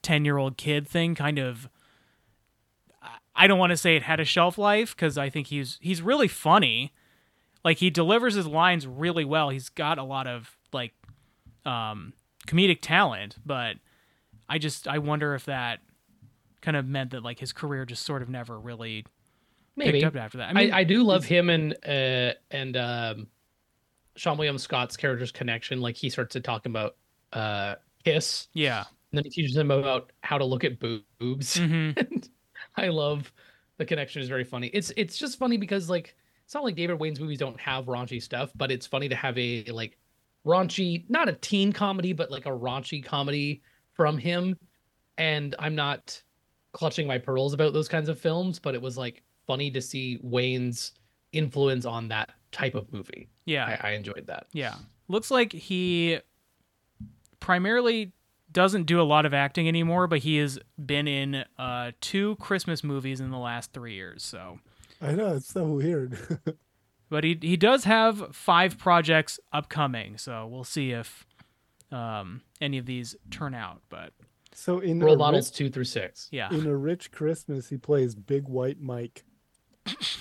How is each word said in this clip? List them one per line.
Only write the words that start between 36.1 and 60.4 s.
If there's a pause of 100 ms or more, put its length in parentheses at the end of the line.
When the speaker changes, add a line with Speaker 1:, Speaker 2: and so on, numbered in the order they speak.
Speaker 2:
it's
not
like
David
Wayne's
movies
don't
have
raunchy
stuff,
but
it's
funny
to
have
a,
like, (500)
raunchy,
not
a
teen
comedy,
but,
like,
a
raunchy
comedy (320)
from
him. (580)
And
I'm
not (500)
clutching
my
pearls
about
those
kinds
of
films,
but
it
was,
like, (240)
funny
to
see
Wayne's (400)
influence
on
that (180)
type
of
movie. (160)
Speaker 1:
Yeah.
Speaker 2:
I,
I
enjoyed
that.
Speaker 1:
Yeah. (340)
Looks
like
he (1200)
primarily (400)
doesn't
do
a
lot
of
acting
anymore,
but
he
has (260)